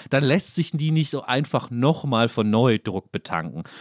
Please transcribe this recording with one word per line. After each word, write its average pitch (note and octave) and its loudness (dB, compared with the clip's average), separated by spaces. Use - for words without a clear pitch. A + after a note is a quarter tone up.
dann C#3 2
lässt D3+ 0
sich E3 -2
die D#3 -2
nicht D#3 0
so C#3 -6
einfach C3 -2
nochmal B2 0
von G#2+ 0
neu A2+ 4
Druck F#2+ -6
betanken? E2 -6